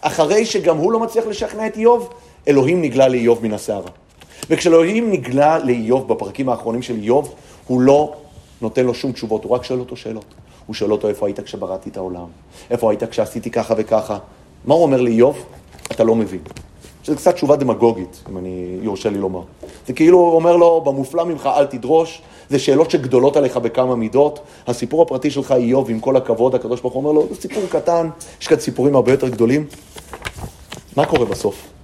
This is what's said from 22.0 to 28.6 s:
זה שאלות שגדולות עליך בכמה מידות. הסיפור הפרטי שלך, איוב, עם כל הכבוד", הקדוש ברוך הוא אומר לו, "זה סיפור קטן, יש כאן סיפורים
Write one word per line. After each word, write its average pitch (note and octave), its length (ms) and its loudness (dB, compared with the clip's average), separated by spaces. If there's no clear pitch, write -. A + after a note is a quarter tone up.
זה C#3+ 100 0
שאלות D3 320 2
שגדולות C3+ 460 2
עליך C3 200 0
בכמה B2 380 -2
מידות. A2+ 440 0
הסיפור A#2+ 340 -2
הפרטי C#3+ 300 0
שלך, C3+ 200 -4
איוב, B2 380 2
עם A2+ 100 -4
כל C3+ 180 0
הכבוד", B2 380 0
הקדוש A#2+ 260 -4
ברוך B2 120 -4
הוא C3 100 -6
אומר D3 80 0
לו, D3+ 180 2
"זה - 120 -12
סיפור G3 280 -6
קטן, E3+ 400 -2
יש - 60 -12
כאן D3+ 120 2
סיפורים C3+ 360 0